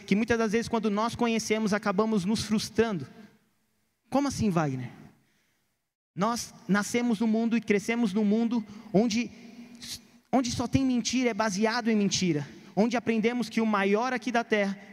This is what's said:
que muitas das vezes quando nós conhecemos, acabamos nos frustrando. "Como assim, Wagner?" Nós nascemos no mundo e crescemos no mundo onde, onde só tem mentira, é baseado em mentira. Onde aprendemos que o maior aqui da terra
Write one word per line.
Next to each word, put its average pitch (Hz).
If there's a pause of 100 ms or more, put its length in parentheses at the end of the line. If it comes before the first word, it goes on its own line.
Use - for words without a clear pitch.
que 196
muitas 226
das 226
vezes 233
quando 226
nós 214
conhecemos, 220
acabamos 208
nos 208
frustrando. 208 (1040)
"Como 269
assim, 226
Wagner?" 139 (1300)
Nós 226 (120)
nascemos 214
no 233
mundo 226
e 226
crescemos 220
no 214
mundo 220 (260)
onde, 208 (1000)
onde 247
só 240
tem 269
mentira, 247
é 233
baseado 220
em 226
mentira. 180 (300)
Onde 220
aprendemos 233
que 226
o 226
maior 208
aqui 254
da 233
terra 202 (160)